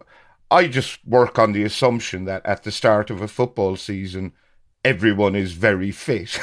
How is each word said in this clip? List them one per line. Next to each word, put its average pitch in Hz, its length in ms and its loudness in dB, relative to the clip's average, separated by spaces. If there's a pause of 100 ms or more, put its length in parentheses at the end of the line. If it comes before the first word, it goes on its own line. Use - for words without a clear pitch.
(500)
I 180 180 6
just - 380 -6
work 120 320 4
on 110 140 4
the 101 120 0
assumption 110 640 -2
that 95 200 -8
at 101 180 -2
the 107 80 -8
start 107 400 2
of 95 100 -8
a 107 60 -6
football 98 480 -2
season, 95 580 -10 (500)
everyone 101 520 2
is 95 180 -2
very 95 380 0
fit. - 520 -6